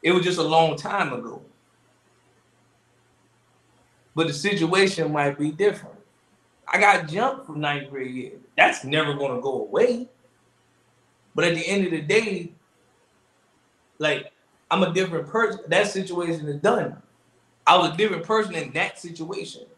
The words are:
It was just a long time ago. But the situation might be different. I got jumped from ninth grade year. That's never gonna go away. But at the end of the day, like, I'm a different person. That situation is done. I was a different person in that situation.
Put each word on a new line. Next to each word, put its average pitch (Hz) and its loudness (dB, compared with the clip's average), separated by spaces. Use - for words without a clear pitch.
It 165 2
was 180 4
just 175 0
a 160 0
long 160 4
time 196 -2
ago. 113 -10
But 160 2
the 147 -2
situation 180 2
might 143 0
be 147 -2
different. 196 -2
I - -2
got 190 4
jumped 233 -2
from 151 -8
ninth 143 -4
grade 127 -8
year. 120 -10
That's 175 4
never 143 0
gonna 139 -4
go 127 -4
away. 233 0
But 156 2
at 170 4
the 160 -4
end 196 2
of 170 -2
the 156 -2
day, 190 0
like, 151 -2
I'm 190 2
a 170 0
different 165 -2
person. 220 0
That 190 4
situation 175 -4
is 143 -6
done. 208 0
I 170 8
was 160 2
a 156 -8
different 185 0
person 214 0
in 147 -8
that 175 -4
situation. 165 -10